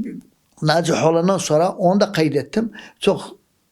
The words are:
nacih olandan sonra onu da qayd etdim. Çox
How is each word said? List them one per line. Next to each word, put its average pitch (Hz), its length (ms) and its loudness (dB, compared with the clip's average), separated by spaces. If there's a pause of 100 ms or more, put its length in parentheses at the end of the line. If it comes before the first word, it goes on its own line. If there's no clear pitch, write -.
(600)
nacih 156 440 0
olandan 170 320 2
sonra 170 340 0
onu 190 280 2
da 202 120 0
qayd 156 240 0
etdim. 214 360 -4 (280)
Çox 170 220 0 (500)